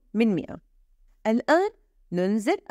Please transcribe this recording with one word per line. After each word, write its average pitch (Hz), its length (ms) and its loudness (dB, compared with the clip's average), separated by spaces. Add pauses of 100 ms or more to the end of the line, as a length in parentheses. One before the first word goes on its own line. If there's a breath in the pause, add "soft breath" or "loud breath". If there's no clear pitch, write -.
(140)
من 214 220 2
مائة. - 220 -6 (720)
الآن 311 420 2 (420)
ننزل 202 460 0 (140)